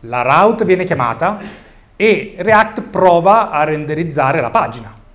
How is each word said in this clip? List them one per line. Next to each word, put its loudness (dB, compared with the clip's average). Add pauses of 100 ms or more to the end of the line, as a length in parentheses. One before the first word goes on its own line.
La -6
route 2
viene 2
chiamata -4 (560)
e 0
React 2
prova 2
a -2
renderizzare -2
la -4
pagina. -4 (220)